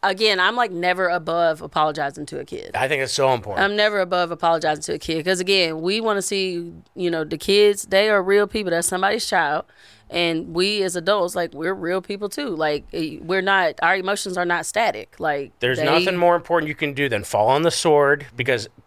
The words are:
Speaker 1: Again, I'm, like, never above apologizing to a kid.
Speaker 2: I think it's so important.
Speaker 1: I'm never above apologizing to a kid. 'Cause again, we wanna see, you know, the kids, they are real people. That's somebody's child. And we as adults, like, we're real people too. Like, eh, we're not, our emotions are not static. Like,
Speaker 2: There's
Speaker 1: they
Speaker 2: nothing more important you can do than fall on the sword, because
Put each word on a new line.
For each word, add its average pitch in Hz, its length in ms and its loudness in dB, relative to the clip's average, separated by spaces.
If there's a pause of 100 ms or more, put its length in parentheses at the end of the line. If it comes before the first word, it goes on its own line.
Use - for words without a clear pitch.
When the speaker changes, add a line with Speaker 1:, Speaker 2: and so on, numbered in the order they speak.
Speaker 1:
Again, 196 360 2
I'm, 196 160 2
like, 240 160 0
never 180 360 0
above 165 560 0
apologizing 151 640 -2
to 147 120 -10
a 135 60 -10
kid. - 300 -12
Speaker 2:
I 131 120 0
think 139 140 0
it's 127 120 -2
so 131 200 4
important. 107 320 -2
Speaker 1:
I'm 202 100 -2
never 208 240 2
above 180 300 0
apologizing 160 540 0
to 156 100 -4
a 151 60 -4
kid. 160 260 -4
'Cause 185 140 0
again, 180 420 0
we 196 200 0
wanna 214 200 0
see, 185 500 -4 (240)
you 180 140 -2
know, 165 140 -2
the 156 160 -6
kids, 202 480 4
they 202 220 4
are 202 120 4
real 196 240 4
people. 202 240 -4
That's 170 180 0
somebody's 196 400 0
child. 160 380 0 (460)
And 165 440 -2
we 196 280 0
as 180 120 -2
adults, 180 400 0
like, 170 180 -4
we're 160 200 -4
real 185 280 -2
people 202 280 -8
too. 285 260 -6
Like, 151 380 -2
eh, 160 280 -6
we're 185 200 -2
not, 190 400 2
our 175 140 4
emotions 190 420 -4
are 180 80 0
not 175 220 -2
static. 208 520 -2
Like, 143 400 -4
Speaker 2:
There's 123 200 0
Speaker 1:
they - 60 0
Speaker 2:
nothing 180 320 2
more 175 180 4
important 165 340 0
you 151 60 -6
can 143 180 -4
do 139 160 0
than 107 140 -2
fall 107 260 0
on 143 140 2
the 170 80 4
sword, 143 640 2
because 123 340 -2 (180)